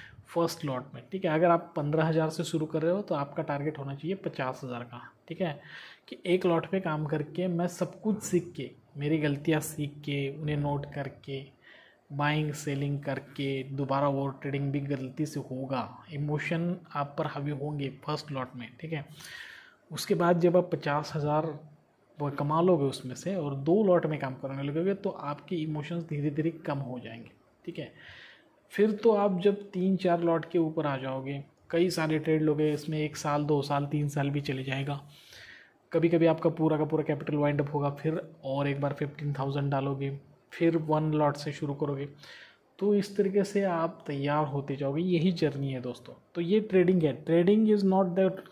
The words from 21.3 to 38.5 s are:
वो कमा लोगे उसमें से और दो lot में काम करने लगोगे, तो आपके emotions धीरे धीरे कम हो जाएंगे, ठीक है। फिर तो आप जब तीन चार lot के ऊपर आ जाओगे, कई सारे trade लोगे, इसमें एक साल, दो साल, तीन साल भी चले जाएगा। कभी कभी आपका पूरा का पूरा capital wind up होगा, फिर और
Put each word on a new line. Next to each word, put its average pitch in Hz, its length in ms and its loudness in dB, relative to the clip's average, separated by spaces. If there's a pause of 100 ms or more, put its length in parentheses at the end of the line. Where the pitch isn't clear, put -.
वो 143 120 -2
कमा 147 320 0
लोगे 175 220 6
उसमें 127 300 -4
से 180 220 -6
और 143 200 -4
दो 165 280 4
lot 175 220 6
में 151 140 -2
काम 131 140 -6
करने 135 280 -6
लगोगे, 160 320 0
तो 196 160 -4
आपके 147 460 -8
emotions 156 480 -4
धीरे 147 260 -2
धीरे 156 200 -2 (160)
कम 143 140 -2
हो 123 200 -8
जाएंगे, 117 300 -14 (340)
ठीक 170 140 -10
है। 127 140 -10 (800)
फिर 214 220 4
तो 220 180 4
आप 202 280 4
जब 202 200 4 (100)
तीन 185 260 2
चार 175 240 2
lot 165 240 2
के 180 140 -2
ऊपर 156 280 0
आ 139 120 -2
जाओगे, 135 440 -6 (280)
कई 170 200 4
सारे 156 280 0
trade 156 240 2
लोगे, 151 300 4
इसमें 151 260 -4
एक 151 180 -2
साल, 147 280 0
दो 147 180 2
साल, 143 240 0
तीन 147 220 0
साल 139 220 0
भी 143 100 -2
चले 131 240 -4
जाएगा। 139 360 -4 (920)
कभी 165 160 4
कभी 165 180 6
आपका 160 240 4
पूरा 156 280 2
का 151 60 4
पूरा 151 200 0
capital 151 320 -2
wind 147 240 2
up 143 140 0
होगा, 143 180 2
फिर 156 280 -2 (240)
और 139 240 -2